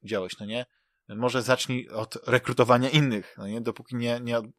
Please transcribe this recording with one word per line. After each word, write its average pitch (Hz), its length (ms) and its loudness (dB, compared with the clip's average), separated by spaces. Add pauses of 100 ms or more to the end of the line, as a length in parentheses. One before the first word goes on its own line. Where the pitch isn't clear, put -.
działać, 98 360 -4
no 104 60 -12
nie? 117 200 -6 (440)
Może 120 320 0
zacznij 127 480 0
od 110 280 -8 (100)
rekrutowania 123 640 4
innych, 131 480 0
no 101 100 -12
nie? 113 140 -6
Dopóki 117 340 -8
nie, 120 240 -2
nie 120 180 -2
od-, 113 80 -4 (140)